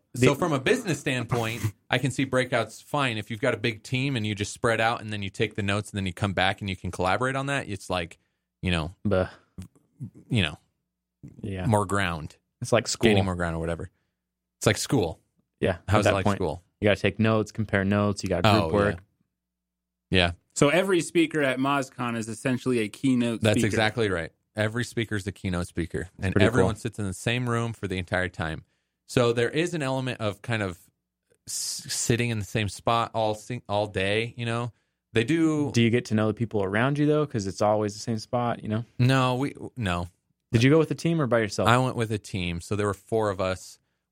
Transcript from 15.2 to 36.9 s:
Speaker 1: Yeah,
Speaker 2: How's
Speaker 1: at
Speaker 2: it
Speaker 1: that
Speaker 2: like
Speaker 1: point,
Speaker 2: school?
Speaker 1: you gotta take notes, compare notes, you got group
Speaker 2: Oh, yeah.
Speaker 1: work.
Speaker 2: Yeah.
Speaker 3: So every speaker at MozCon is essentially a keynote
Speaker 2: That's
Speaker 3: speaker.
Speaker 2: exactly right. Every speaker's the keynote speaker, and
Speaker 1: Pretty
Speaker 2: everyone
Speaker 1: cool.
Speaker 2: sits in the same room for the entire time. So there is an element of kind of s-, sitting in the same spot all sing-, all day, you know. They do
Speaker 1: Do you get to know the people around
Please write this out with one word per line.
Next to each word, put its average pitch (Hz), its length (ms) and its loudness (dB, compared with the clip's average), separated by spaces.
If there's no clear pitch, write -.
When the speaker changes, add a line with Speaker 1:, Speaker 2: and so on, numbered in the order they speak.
Speaker 1:
Yeah, 92 160 0
Speaker 2:
How's 104 180 4
Speaker 1:
at 101 40 4
Speaker 2:
it - 20 6
Speaker 1:
that - 20 0
Speaker 2:
like 95 100 0
Speaker 1:
point, 98 140 2
Speaker 2:
school? 87 240 -4
Speaker 1:
you 101 80 4
gotta 98 120 2
take 98 200 0
notes, 110 320 2
compare 101 320 0
notes, 104 400 2
you 95 40 -2
got 90 140 0
group 104 120 6
Speaker 2:
Oh, 87 140 4
yeah. 80 60 0
Speaker 1:
work. 101 240 2
Speaker 2:
Yeah. 87 220 4
Speaker 3:
So 143 140 4
every 180 320 4
speaker 156 400 0
at 131 180 0
MozCon 131 580 -2
is 113 120 -6
essentially 123 520 -2
a 107 80 -2
keynote 120 520 0
Speaker 2:
That's 110 140 4
Speaker 3:
speaker. 113 120 4
Speaker 2:
exactly 107 420 0
right. 85 240 -4
Every 110 280 -2
speaker's 110 400 -4
the 101 80 -6
keynote 90 360 -4
speaker, - 400 -6
and 95 120 0
Speaker 1:
Pretty 104 140 6
Speaker 2:
everyone 104 280 4
Speaker 1:
cool. - 60 -12
Speaker 2:
sits - 180 -8
in 107 80 -4
the 95 80 -4
same 123 340 -2
room 117 240 -2
for - 140 -8
the 92 100 -4
entire 92 320 -2
time. 80 360 -6
So 120 260 2
there 120 180 0
is 160 220 -2
an 165 100 -4
element 131 380 -4
of 104 220 -4
kind 113 200 -2
of 92 140 -4
s-, - 420 -8
sitting 120 420 0
in 110 100 -4
the 98 40 -6
same 107 240 -2
spot 117 460 -2
all 110 220 -2
sing-, 123 320 -10
all 104 180 0
day, 104 500 -2
you 120 100 -6
know. 117 260 -4
They 113 100 2
do 151 500 2
Speaker 1:
Do 117 80 4
you 117 100 6
get 120 160 2
to - 80 -2
know 107 120 2
the 107 80 2
people 104 300 -2
around 117 340 0